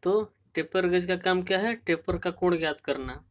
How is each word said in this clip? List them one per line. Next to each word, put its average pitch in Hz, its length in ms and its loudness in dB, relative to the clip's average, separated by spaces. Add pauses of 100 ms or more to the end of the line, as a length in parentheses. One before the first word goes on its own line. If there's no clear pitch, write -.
तो 202 200 2 (320)
taper 180 340 0
gauge 175 180 2
का 185 120 0
काम 185 240 2
क्या 185 160 0
है? 226 180 0
Taper 170 420 -2
का 180 140 -2
कोण 180 260 2
ज्ञात 156 220 -2
करना। 135 340 -4 (160)